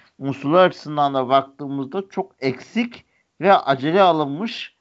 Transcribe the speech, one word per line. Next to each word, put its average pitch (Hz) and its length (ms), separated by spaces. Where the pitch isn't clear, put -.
unsurlar 139 480
açısından 147 460
da 127 160
baktığımızda 139 800
çok - 300
eksik 220 680
ve 190 120
acele 151 480
alınmış 160 800